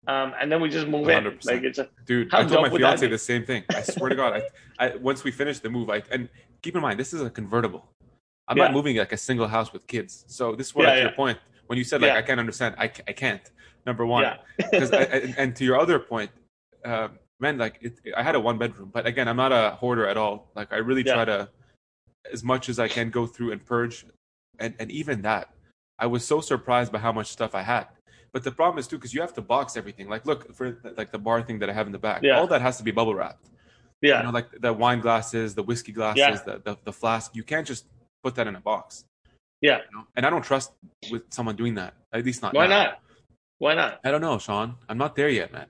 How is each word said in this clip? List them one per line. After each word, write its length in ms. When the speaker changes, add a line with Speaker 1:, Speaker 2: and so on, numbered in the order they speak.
Speaker 1:
um, 320
and 140
then 80
we 80
just 180
move 220
in." 60
Speaker 2:
One 0
hundred 220
percent. 260
Speaker 1:
Like, 80
it's 80
a, 100
Speaker 2:
Dude, 260
Speaker 1:
how 80
Speaker 2:
I 40
told 100
Speaker 1:
dope 100
Speaker 2:
my 60
Speaker 1:
would 140
that 40
Speaker 2:
fiance 80
Speaker 1:
be? 60
Speaker 2:
the 60
same 280
thing. 240
I 120
swear 280
to 60
God, 260
I, 80
I, 100
once 280
we 60
finish 300
the 100
move, 180
I, 220
and 180
keep 160
in 60
mind, 180
this 140
is 80
a 80
convertible. 560
I'm 120
Speaker 1:
Yeah. 60
Speaker 2:
not 100
moving, 220
like, 160
a 40
single 320
house 240
with 140
kids. 420
So 260
this 140
is 60
what, 140
Speaker 1:
Yeah, 60
Speaker 2:
to 60
your 100
Speaker 1:
yeah. 60
Speaker 2:
point, 220
when 120
you 60
said, 180
like, 100
Speaker 1:
Yeah. 60
Speaker 2:
"I 40
can't 180
understand," 380
I 100
ca-, 200
I 40
can't. 380
Number 200
one, 180
Speaker 1:
Yeah. 460
<laughs> 0
Speaker 2:
'cause 220
I, 100
I, 360
and 180
to 80
your 160
other 180
point, 320
uh, 240
man, 180
like, 220
it, 180
I 60
had 120
a 60
one 180
bedroom, 340
but 140
again, 220
I'm 80
not 160
a 180
hoarder 260
at 120
all. 360
Like, 180
I 40
really 280
Speaker 1:
Yeah. 100
Speaker 2:
try 120
to, 220
as 120
much 240
as 100
I 100
can, 220
go 160
through 260
and 120
purge, 420
and, 200
and 120
even 320
that, 280
I 80
was 200
so 140
surprised 520
by 60
how 140
much 160
stuff 260
I 80
had. 240
But 120
the 80
problem 260
is 80
too, 120
'cause 160
you 60
have 140
to 80
box 340
everything. 320
Like, 180
look 280
for, 240
like, 160
the 60
bar 240
thing 180
that 100
I 20
have 140
in 60
the 60
back. 240
Speaker 1:
Yeah. 160
Speaker 2:
All 100
that 140
has 160
to 60
be 80
bubble 220
wrapped. 320
Speaker 1:
Yeah. 180
Speaker 2:
You 60
know, 60
like, 200
the 120
wine 280
glasses, 540
the 80
whiskey 300
glasses, 260
Speaker 1:
Yeah. 280
Speaker 2:
the, 180
the, 200
the 80
flask. 420
You 80
can't 240
just 200
put 120
that 120
in 100
a 40
box. 440
Speaker 1:
Yeah. 180
Speaker 2:
You 200
know? 60
And 100
I 40
don't 140
trust 280
with 120
someone 240
doing 200
that. 180
At 120
least 180
not 100
Speaker 1:
Why 140
Speaker 2:
now. 180
Speaker 1:
not? 160
Why 160
not? 300
Speaker 2:
I 80
don't 80
know, 180
Sean. 380
I'm 100
not 180
there 140
yet, 220
man. 180